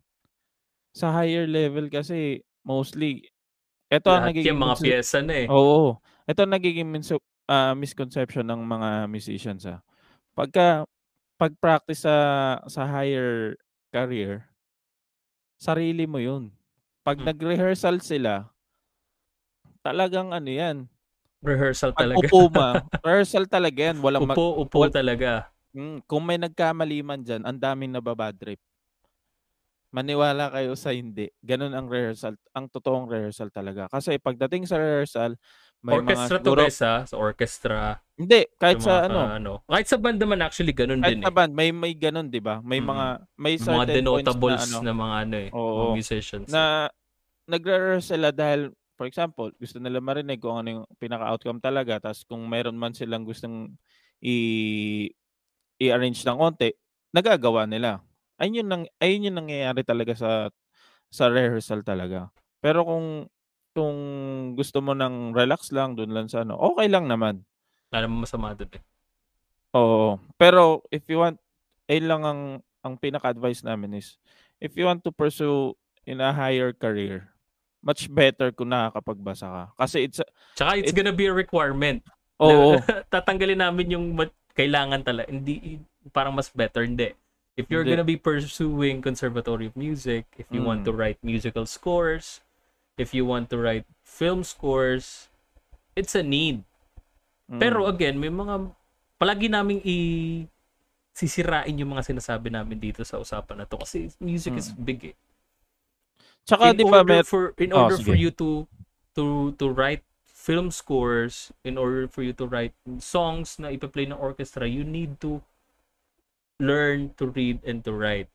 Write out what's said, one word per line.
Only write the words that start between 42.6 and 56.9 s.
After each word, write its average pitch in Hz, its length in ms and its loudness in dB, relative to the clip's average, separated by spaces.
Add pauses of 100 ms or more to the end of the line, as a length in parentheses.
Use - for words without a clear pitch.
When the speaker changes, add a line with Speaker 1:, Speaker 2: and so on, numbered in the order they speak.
Speaker 1:
May 123 160 -4
Speaker 2:
Mm. 135 80 -2
Speaker 1:
mga, 135 200 -2 (280)
may 151 220 -2
Speaker 2:
May - 20 -4
mga - 80 -8 (140)
Speaker 1:
certain - 0 -
points 123 80 2
na 151 80 0
Speaker 2:
denotables 127 640 2
Speaker 1:
ano. 120 160 -4
Speaker 2:
na 113 160 -2
mga 110 240 -4
ano 110 220 -4
eh, 98 100 -10
Speaker 1:
Oo. 113 240 -4
Speaker 2:
mga 113 220 0
musicians 107 500 -6
eh. 143 80 -6
Speaker 1:
Na 160 100 2 (840)
nagre-rehearse 185 640 0
sila 156 180 2
dahil, 147 320 0 (320)
for 127 140 -10
example, 143 480 -6
gusto 120 240 -16
nila 127 180 -6
marinig 135 400 -6
kung 113 160 -6
ano 113 160 -6
yung 113 160 -10 (140)
pinaka-outcome 113 580 -6
talaga. 131 420 -2
Tas 107 220 -10
kung 117 240 -14
meron 117 320 -4
man 117 160 -6
silang 113 300 -8
gustong 113 500 -12 (480)
i-, 107 880 -2 (720)
i-arrange 123 420 2
ng 123 160 -2
konti, 160 320 2 (400)